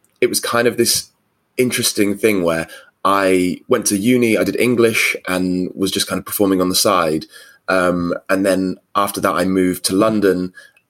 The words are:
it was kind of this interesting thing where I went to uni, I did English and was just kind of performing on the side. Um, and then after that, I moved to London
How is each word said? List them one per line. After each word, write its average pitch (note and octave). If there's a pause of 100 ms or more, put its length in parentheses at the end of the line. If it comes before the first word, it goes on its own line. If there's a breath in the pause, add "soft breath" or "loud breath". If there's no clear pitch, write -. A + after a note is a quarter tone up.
(220)
it B2
was G#2+
kind A#2+
of A2
this - (480)
interesting G#2+
thing G#2
where E2 (340 loud breath)
I F#2
went A2+
to G#2
uni, A#2
I F#2
did G2
English A#2 (120)
and F#2
was F#2+
just F#2+
kind F2+
of -
performing F#2+
on F#2
the F#2
side. E2 (420 loud breath)
Um, F2+ (160)
and G2
then F#2+ (180)
after G2+
that, F#2
I F2+
moved F#2
to F#2+
London G2 (360 loud breath)